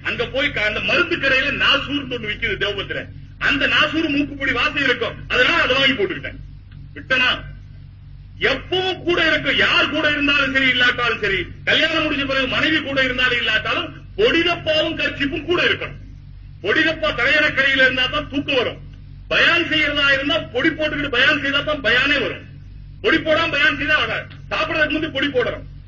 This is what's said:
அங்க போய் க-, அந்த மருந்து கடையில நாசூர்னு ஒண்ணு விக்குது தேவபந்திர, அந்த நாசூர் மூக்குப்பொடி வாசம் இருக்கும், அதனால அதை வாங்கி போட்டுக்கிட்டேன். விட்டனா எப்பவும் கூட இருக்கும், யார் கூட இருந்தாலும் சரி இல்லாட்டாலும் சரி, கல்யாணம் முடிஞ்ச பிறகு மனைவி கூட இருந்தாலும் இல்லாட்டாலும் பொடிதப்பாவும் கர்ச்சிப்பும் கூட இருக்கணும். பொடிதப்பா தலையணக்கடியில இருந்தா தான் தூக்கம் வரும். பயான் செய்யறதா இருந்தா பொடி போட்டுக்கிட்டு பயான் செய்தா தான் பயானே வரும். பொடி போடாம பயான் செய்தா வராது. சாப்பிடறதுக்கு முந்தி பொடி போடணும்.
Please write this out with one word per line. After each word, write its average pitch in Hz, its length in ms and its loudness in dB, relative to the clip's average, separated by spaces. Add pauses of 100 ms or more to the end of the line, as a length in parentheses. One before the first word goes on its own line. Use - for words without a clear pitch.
அங்க 220 240 -2
போய் 285 260 0
க-, 214 140 0
அந்த 214 160 -2
மருந்து 330 340 2
கடையில 285 400 2
நாசூர்னு 277 580 0
ஒண்ணு 214 160 -6
விக்குது 208 300 -4
தேவபந்திர, 190 400 -4 (400)
அந்த 285 260 2
நாசூர் 302 460 2
மூக்குப்பொடி 277 400 0
வாசம் 285 340 0
இருக்கும், - 300 0 (100)
அதனால 285 360 4
அதை 254 120 2
வாங்கி 269 220 2
போட்டுக்கிட்டேன். 147 420 -2 (520)
விட்டனா 254 380 0 (1160)
எப்பவும் 349 580 -2
கூட 349 200 2
இருக்கும், 302 360 2
யார் 311 320 4
கூட 302 180 0
இருந்தாலும் 277 460 2
சரி 262 140 4
இல்லாட்டாலும் 247 540 2
சரி, 190 140 0 (260)
கல்யாணம் 311 420 2
முடிஞ்ச 285 200 -2
பிறகு 262 220 0
மனைவி 302 320 0
கூட 269 240 -2
இருந்தாலும் 247 380 2
இல்லாட்டாலும் 226 500 -2 (220)
பொடிதப்பாவும் 320 840 2
கர்ச்சிப்பும் 285 500 -4
கூட 339 160 2
இருக்கணும். - 380 -2 (580)
பொடிதப்பா 311 520 0
தலையணக்கடியில 277 720 4
இருந்தா 254 220 2
தான் 285 220 -4
தூக்கம் 277 300 0
வரும். 185 200 -2 (480)
பயான் 302 400 4
செய்யறதா 294 440 0
இருந்தா 285 260 2 (100)
பொடி 277 220 2
போட்டுக்கிட்டு 294 420 -2
பயான் 277 320 4
செய்தா 277 180 0
தான் 294 220 -2
பயானே 262 360 2
வரும். 180 240 -4 (560)
பொடி 269 200 4
போடாம 311 320 2
பயான் 294 280 2
செய்தா 302 180 2
வராது. 220 280 -2 (220)
சாப்பிடறதுக்கு 311 480 0
முந்தி 320 140 -2
பொடி 269 180 -2
போடணும். 214 380 -2 (220)